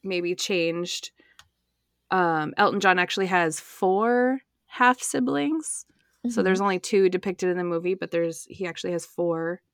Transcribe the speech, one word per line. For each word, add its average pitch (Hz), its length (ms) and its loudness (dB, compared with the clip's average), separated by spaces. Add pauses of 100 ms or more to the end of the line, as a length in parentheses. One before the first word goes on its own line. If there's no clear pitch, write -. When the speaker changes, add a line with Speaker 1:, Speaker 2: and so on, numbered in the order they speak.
Speaker 1:
maybe 175 300 -2
changed. 175 760 -4 (1000)
Um, 165 460 0
Elton 202 240 2
John 185 180 4
actually 185 280 0
has 175 340 0
four 240 800 0 (260)
half 254 360 2
siblings. 285 840 -2 (380)
So 240 40 -2
Speaker 2:
Mm-hmm. 226 160 0
Speaker 1:
there's 185 160 2
only 196 180 0
two 190 300 4
depicted 185 420 -2
in 175 60 0
the 180 80 -2
movie, 175 300 -2
but - 160 -8
there's, 170 380 -2
he - 180 -10
actually 175 260 -6
has 170 140 -4
four. 170 560 -4 (120)